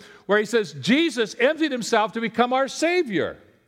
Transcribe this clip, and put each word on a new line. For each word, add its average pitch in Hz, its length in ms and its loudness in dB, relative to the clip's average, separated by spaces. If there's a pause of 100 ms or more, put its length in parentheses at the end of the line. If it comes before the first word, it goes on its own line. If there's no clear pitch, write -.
(260)
where 208 140 4
he 214 40 -2
says, 208 280 -2
"Jesus 226 680 0
emptied 294 320 2
himself 220 440 0
to 226 60 -6
become 233 320 0
our 269 140 0
Savior." 233 720 -2 (300)